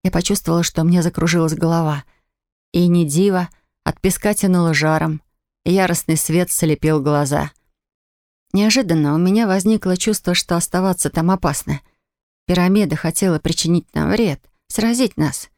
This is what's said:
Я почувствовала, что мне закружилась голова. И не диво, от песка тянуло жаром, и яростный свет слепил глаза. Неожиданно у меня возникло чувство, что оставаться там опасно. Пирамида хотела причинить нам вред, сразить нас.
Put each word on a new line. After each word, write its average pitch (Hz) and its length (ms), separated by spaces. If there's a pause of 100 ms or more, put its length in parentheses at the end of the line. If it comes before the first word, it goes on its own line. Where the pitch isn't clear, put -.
Я 185 80
почувствовала, 170 520
что 160 200
мне 175 180
закружилась 165 520
голова. 160 500 (680)
И 175 160
не 175 180
диво, 180 440 (340)
от - 160
песка 208 340
тянуло 175 400
жаром, 156 480 (440)
и 175 80
яростный 175 440
свет 170 340
слепил 156 500
глаза. 147 500 (1000)
Неожиданно 185 600
у 156 40
меня 196 300
возникло 190 500
чувство, 214 360
что - 220
оставаться 180 540
там 170 220
опасно. 147 500 (680)
Пирамида 180 480
хотела 165 440
причинить 165 540
нам 156 180
вред, 202 300 (260)
сразить 233 500
нас. - 400